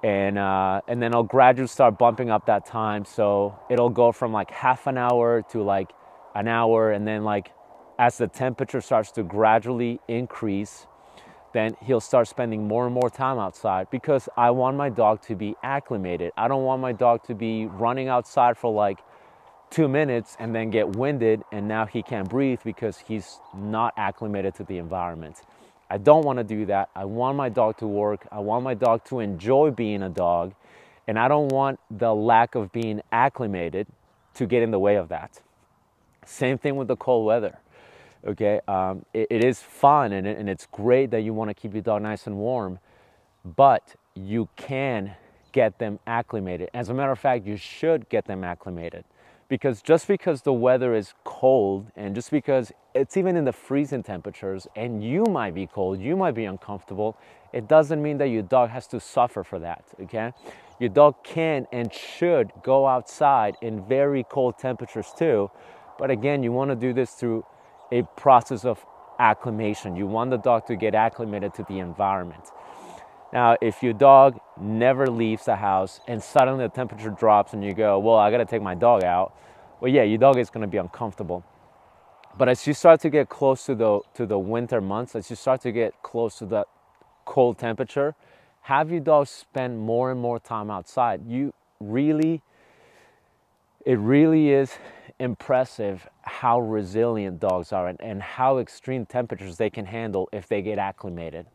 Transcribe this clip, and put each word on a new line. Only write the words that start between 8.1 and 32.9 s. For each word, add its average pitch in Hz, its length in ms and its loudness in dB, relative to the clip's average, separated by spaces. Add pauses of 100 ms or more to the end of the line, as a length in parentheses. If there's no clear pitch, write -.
the 117 100 0
temperature 131 540 -4
starts 110 320 0
to 113 100 -4
gradually 113 840 0
increase, 113 800 -6 (680)
then 110 300 0
he'll 117 180 2
start 123 260 2
spending 110 400 -6
more 117 180 0
and 123 80 -4
more 123 160 0
time 131 300 -4
outside 95 500 -4
because 135 480 -2
I 120 140 6
want 127 260 0
my 143 120 -2
dog 110 340 2
to 113 120 -8
be 104 280 -8
acclimated. 95 760 -6
I 113 100 0
don't 135 160 -2
want 131 180 -2
my 127 100 -4
dog 120 320 2
to 120 120 -8
be 110 300 -4
running 117 440 -4
outside 123 480 2
for, 117 140 -2
like, 104 280 0 (720)
two 156 180 2
minutes 131 520 -2
and 113 160 -6
then 113 140 -4
get 101 260 0
winded 113 560 0
and 104 160 -8
now 110 180 -2
he 110 180 -8
can't 98 260 -8
breathe 127 340 -2
because 110 360 -8
he's - 400 -10 (140)
not 107 440 -4
acclimated 101 580 -6
to - 80 -14
the 92 140 -10
environment. 85 640 -10 (480)
I 95 80 -4
don't 147 280 6
wanna 127 180 -2
do 107 240 -6
that. 98 280 -2
I 95 100 -10
want 123 320 -4
my 135 120 -4
dog 110 280 0
to 113 100 -8
work. 104 440 -4
I 107 80 -12
want 107 240 -4
my 131 100 -4
dog 113 320 0
to 127 140 -8
enjoy 113 520 2
being 104 320 -4
a 95 60 -6
dog, 87 440 -2 (540)
and 110 100 -2
I 117 100 2
don't 147 220 2
want 135 300 -2 (100)
the 113 240 0
lack 113 420 4
of 104 160 -6
being 110 300 -6 (100)